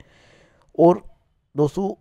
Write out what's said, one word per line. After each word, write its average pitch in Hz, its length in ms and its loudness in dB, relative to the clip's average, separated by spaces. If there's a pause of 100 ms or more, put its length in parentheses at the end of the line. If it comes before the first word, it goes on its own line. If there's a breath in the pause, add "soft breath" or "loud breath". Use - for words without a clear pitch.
(760 soft breath)
और 170 260 2 (520)
दोस्तों, 175 460 -4